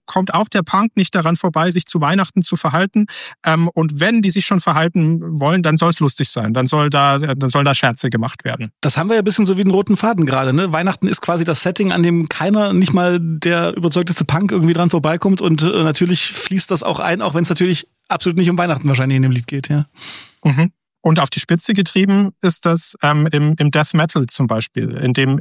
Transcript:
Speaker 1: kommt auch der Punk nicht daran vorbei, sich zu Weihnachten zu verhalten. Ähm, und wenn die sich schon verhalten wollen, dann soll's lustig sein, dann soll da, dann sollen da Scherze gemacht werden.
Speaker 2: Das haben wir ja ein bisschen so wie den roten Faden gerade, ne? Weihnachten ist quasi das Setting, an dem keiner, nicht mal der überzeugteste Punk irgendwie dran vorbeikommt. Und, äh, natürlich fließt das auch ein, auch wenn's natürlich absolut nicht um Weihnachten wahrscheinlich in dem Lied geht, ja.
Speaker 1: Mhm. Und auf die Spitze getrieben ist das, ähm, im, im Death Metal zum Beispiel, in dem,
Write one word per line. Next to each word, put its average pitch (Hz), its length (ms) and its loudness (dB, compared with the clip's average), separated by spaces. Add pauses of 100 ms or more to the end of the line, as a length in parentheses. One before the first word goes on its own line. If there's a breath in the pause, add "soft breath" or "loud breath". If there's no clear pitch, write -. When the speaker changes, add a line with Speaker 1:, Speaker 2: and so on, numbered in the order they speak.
Speaker 1:
kommt - 280 -4
auch 202 140 0
der 190 160 -2
Punk 208 320 0
nicht 190 200 0
daran 170 200 2
vorbei, 165 340 0
sich 175 160 0
zu - 140 0
Weihnachten 175 440 0
zu - 120 -4
verhalten. 190 520 0 (380 loud breath)
Ähm, 165 280 2
und 156 260 0
wenn 220 220 2
die 196 80 2
sich 185 160 0
schon 190 140 2
verhalten 165 600 0 (220)
wollen, 170 220 2
dann 156 120 2
soll's 165 240 2
lustig 143 300 0
sein, 110 240 -2
dann 127 120 0
soll 147 240 0
da, 139 280 2
dann 143 320 -2
sollen 139 160 2
da 139 80 4
Scherze 123 360 0
gemacht 113 360 -4
werden. 120 340 -8
Speaker 2:
Das - 180 0
haben 170 120 -2
wir 226 60 2
ja 220 60 2
ein 190 40 0
bisschen 214 200 2
so 185 120 0
wie 196 80 0
den 190 60 2
roten 196 260 2
Faden 202 280 0
gerade, 131 280 0
ne? 175 180 0
Weihnachten 180 380 -2
ist 196 100 0
quasi 170 240 -2
das 160 180 0
Setting, 185 300 0
an 170 140 2
dem 170 240 0
keiner, 202 420 0
nicht 185 220 2
mal 180 260 2
der 170 560 -2
überzeugteste 170 500 -2
Punk 180 260 0
irgendwie 170 220 2
dran 170 180 2
vorbeikommt. 175 500 0
Und, 160 220 0
äh, 175 200 2
natürlich 170 500 0
fließt - 360 0
das 185 140 -2
auch - 160 -4
ein, 180 240 -2
auch 170 100 -2
wenn's 170 160 0
natürlich 180 380 0 (200)
absolut 175 300 -2
nicht 175 100 2
um 175 120 0
Weihnachten 156 280 -2
wahrscheinlich 131 280 0
in 131 80 2
dem 131 80 2
Lied 120 160 -2
geht, 135 220 -8
ja. 147 180 0 (560 loud breath)
Speaker 1:
Mhm. 156 280 2 (300)
Und 165 180 2
auf - 120 0
die - 80 -4
Spitze 170 340 0
getrieben 196 580 2 (120)
ist 180 240 0
das, 165 340 0
ähm, 147 300 2
im, 151 260 2
im 151 140 2
Death 151 240 0
Metal 156 320 0
zum - 180 0
Beispiel, 113 520 -4
in 127 160 0
dem, 135 280 0